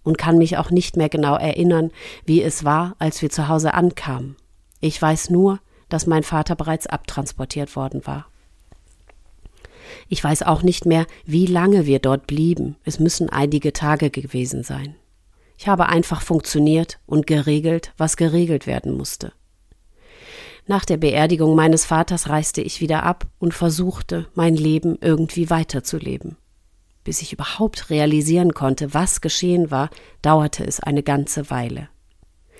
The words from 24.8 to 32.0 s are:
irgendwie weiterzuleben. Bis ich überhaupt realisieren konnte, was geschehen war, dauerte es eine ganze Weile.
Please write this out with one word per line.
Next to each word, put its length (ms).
irgendwie 480
weiterzuleben. 880
Bis 180
ich 120
überhaupt 560
realisieren 640
konnte, 400
was 260
geschehen 520
war, 180
dauerte 440
es 140
eine 240
ganze 460
Weile. 400